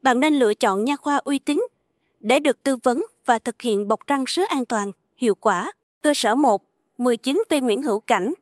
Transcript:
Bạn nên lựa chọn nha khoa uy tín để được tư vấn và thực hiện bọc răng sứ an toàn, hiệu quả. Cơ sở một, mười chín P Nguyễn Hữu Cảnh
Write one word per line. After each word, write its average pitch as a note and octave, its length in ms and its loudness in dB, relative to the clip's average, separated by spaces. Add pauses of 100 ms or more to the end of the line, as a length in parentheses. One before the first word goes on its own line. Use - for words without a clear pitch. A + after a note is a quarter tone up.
Bạn B3+ 180 2
nên D4+ 180 2
lựa A3 160 2
chọn G#3 300 0
nha C#4+ 120 -2
khoa C#4+ 200 -2
uy C#4 220 -2
tín E4 280 -2 (540)
để B3 200 2
được D4 220 -2
tư C4+ 200 0
vấn C4 220 0 (220)
và A#3 120 2
thực - 240 -8
hiện G#3 260 -2
bọc G#3+ 180 -2
răng C#4 200 -2
sứ F4 160 -2
an D4 220 -2
toàn, G3+ 280 -4 (240)
hiệu A3 180 0
quả. G#3+ 380 -2 (300)
Cơ D4+ 120 2
sở A3 200 0
một, B3+ 280 2 (360)
mười B3 180 0
chín C#4+ 320 -2
P D4 140 0
Nguyễn B3 200 -2
Hữu A3+ 180 -2
Cảnh G#3+ 420 -2